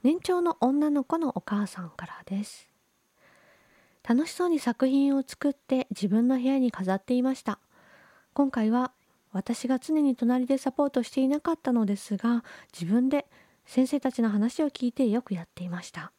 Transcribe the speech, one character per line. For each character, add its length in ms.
年 160
長 220
の 180
女 300
の 160
子 120
の 120
お 100
母 260
さ 160
ん 100
か 160
ら 180
で 180
す。 240
楽 220
し 40
そ 160
う 20
に 100
作 260
品 300
を 100
作 260
っ 20
て 380
自 180
分 180
の 80
部 60
屋 180
に 140
飾 220
っ 60
て 120
い 100
ま 120
し 80
た。 140
今 180
回 180
は 220
私 380
が 100
常 220
に 160
隣 280
で 120
サ 160
ポ 140
ー 20
ト 140
し 60
て 120
い 80
な 100
か 140
っ 40
た 140
の 140
で 100
す 220
が、 260
自 80
分 220
で 200
先 220
生 140
た 100
ち 100
の 80
話 320
を 80
聞 180
い 40
て 160
よ 140
く 120
や 100
っ 120
て 80
い 60
ま 120
し 100
た。 280